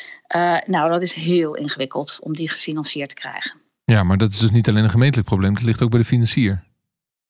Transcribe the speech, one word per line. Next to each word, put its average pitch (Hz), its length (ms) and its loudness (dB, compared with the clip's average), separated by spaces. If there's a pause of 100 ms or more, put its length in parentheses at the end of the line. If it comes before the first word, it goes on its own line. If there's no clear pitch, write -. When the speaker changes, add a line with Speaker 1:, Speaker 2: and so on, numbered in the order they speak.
(260)
Speaker 1:
Eh, 170 380 0
nou, 165 260 0
dat 175 120 0
is 175 100 -2
heel 165 420 0
ingewikkeld 143 680 -8
om 160 140 -8
die 156 160 -6
gefinancierd 151 580 -6
te - 60 -8
krijgen. - 460 -12 (240)
Speaker 2:
Ja, 110 180 4
maar 90 160 2
dat 107 120 2
is 101 80 -6
dus 110 120 4
niet 113 180 4
alleen 107 160 4
een 107 60 4
gemeentelijk 120 380 2
probleem, 98 260 2
dat 104 80 -2
ligt 117 200 0
ook 120 80 2
bij 120 100 2
de 113 60 4
financier. 113 580 0 (640)